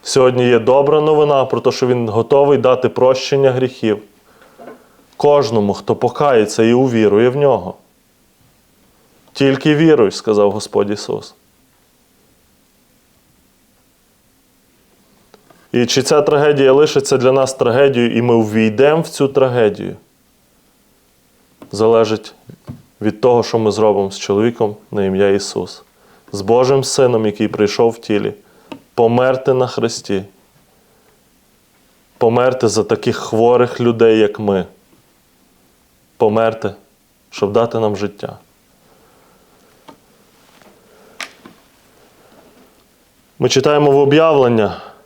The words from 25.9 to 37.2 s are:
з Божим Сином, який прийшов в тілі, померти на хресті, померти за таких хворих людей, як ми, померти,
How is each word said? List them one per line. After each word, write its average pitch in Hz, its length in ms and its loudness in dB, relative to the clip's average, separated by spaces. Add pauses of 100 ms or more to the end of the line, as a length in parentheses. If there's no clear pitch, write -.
з 101 100 -10
Божим 127 420 0
Сином, 123 420 0
який 104 220 -2
прийшов 107 440 0
в 113 60 -14
тілі, 104 360 -4 (600)
померти 127 600 0
на 127 140 0
хресті, 113 560 -6 (1900)
померти 123 500 0
за 104 160 -2
таких 113 340 -4
хворих 120 640 0
людей, 113 400 2
як 104 200 0
ми, 98 260 -2 (1500)
померти, 110 540 -2 (580)